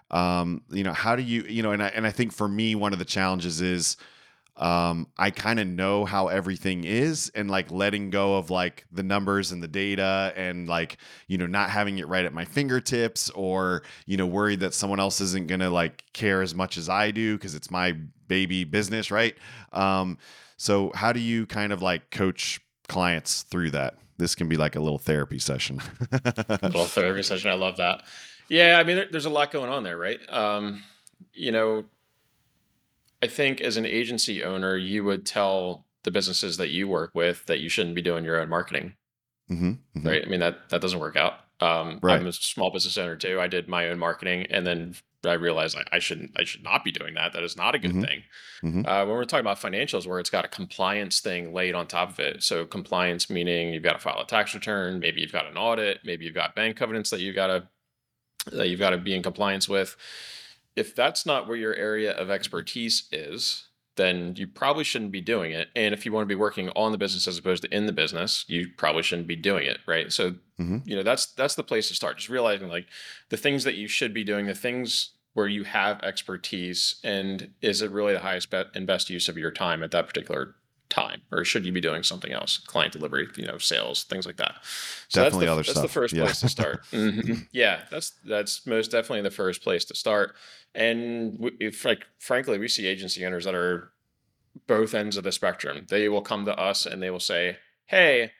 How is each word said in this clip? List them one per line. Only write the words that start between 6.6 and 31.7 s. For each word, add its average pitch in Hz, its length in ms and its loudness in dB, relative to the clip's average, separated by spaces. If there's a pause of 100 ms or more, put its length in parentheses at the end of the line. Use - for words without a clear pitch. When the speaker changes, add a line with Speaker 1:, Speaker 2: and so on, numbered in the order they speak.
Speaker 1:
is 135 500 0
and, 104 160 -2
like, 92 220 -2
letting 101 380 0
go 98 260 2
of, 90 140 -2
like, 90 420 -2
the 90 100 -4
numbers 98 500 0
and 87 100 -6
the 85 60 -8
data 95 680 0
and, 90 320 -4
like, 85 300 -2 (280)
you 95 120 0
know, 87 80 0
not 95 240 0
having 101 280 0
it 80 80 -6
right 90 200 0
at 71 80 -4
my 82 100 -6
fingertips 127 840 0
or, 92 520 0 (240)
you 95 120 0
know, 92 80 4
worried 101 340 2
that 92 140 0
someone 101 260 0
else 98 220 2
isn't 92 260 0
gonna, 92 220 2
like, 85 420 2
care 95 300 2
as 85 120 -2
much 92 220 -2
as 82 140 -4
I 104 200 4
do 107 280 0
'cause 92 160 -10
it's 76 160 -12
my 90 260 0 (320)
baby 92 360 2
business, 104 460 -2
right? 110 260 2 (360)
Um, 95 460 2 (400)
so 98 360 2
how 110 180 2
do 120 80 -2
you 113 260 0
kind 104 260 -2
of, 92 100 -2
like, 90 280 0
coach - 500 0 (280)
clients 87 540 0
through 87 280 0
that? 71 280 -2 (180)
This 87 180 0
can 85 140 0
be, 80 80 2
like, 76 180 2
a 80 60 -2
little 76 180 0
therapy 73 400 0
session. 67 440 -4 (120)
<laughs> - 160 -6
Speaker 2:
A 113 520 0
little 87 240 2
therapy 95 360 2
session. 95 280 0
I 92 40 4
love 92 220 0
that. 90 260 2 (460)
Yeah, 170 300 10
I 170 40 10
mean, 170 140 2
there, 196 140 0
there's 151 160 -4
a 156 40 -2
lot 147 200 2
going 135 180 -4
on 135 140 -2
there, 85 160 -6
right? 101 200 -4 (140)
Um, 104 500 0 (520)
you 139 180 -2
know, 110 320 2 (1400)